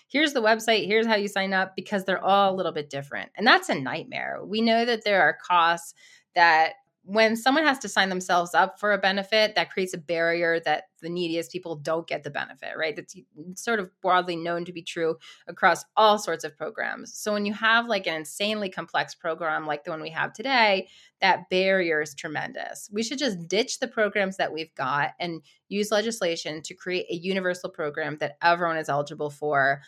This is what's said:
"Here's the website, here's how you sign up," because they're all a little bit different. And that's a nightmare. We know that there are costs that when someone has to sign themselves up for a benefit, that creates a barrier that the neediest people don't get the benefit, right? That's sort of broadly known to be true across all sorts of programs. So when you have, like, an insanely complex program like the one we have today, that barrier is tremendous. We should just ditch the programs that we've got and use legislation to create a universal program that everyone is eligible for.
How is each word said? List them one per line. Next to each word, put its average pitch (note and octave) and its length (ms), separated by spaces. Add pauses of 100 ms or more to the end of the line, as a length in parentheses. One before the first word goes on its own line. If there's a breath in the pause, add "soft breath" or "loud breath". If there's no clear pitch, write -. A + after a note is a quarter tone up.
"Here's D4 240
the A#3+ 100
website, A3 440
here's A3 200
how A3+ 80
you G3+ 140
sign G3 240
up," F#3+ 240
because F#3+ 280
they're F#3+ 200
all G3 280
a F#3 40
little E3+ 160
bit C#3+ 180
different. C#3 460
And G3+ 100
that's F#4 220
a A#3+ 80
nightmare. A#2+ 680
We G#3 160
know A3+ 240
that A#3 200
there G3+ 180
are D#3 180
costs E3+ 540 (400 soft breath)
that E3 380 (320)
when A3 320
someone C4+ 280
has C4+ 140
to G#3 100
sign F#3+ 220
themselves F3+ 440
up F#3+ 240
for G#3 140
a G3+ 60
benefit, G3+ 560
that E3 160
creates F#3 240
a F3 40
barrier E3 640
that D#3 240 (160)
the E3 80
neediest E3+ 440
people E3+ 240
don't D#3+ 320
get D3 160
the D3+ 40
benefit, - 480
right? D#3 200
That's - 200 (380)
sort A3+ 260
of F#3 80 (140)
broadly F3+ 340
known E3+ 300
to F3+ 60
be F3 100
true E3 340 (300 loud breath)
across F3 380 (120)
all G#3+ 220
sorts E3 260
of D3+ 120
programs. - 600
So - 160
when G#3 140
you G#3 80
have, A3+ 320
like, G3+ 200
an E3 100
insanely G3+ 520
complex D#3+ 460
program D#3+ 500
like D3 200
the F#3 80
one D#3 100
we D#3 80
have D3+ 220
today, A3 560 (320 soft breath)
that F#3 300
barrier F#3 520
is D3+ 120
tremendous. - 800
We A3 120
should C4 140
just F#3+ 300
ditch G#3+ 300
the B3 100
programs G3+ 480
that E3 160
we've D#3 220
got C#3 460
and E3+ 220 (260 soft breath)
use G3+ 240
legislation F3 720
to F#3 120
create F3+ 360
a F3 40
universal F3+ 560
program D3+ 480
that D3 240
everyone E3+ 340
is D#3 120
eligible D3 420
for. C#3 580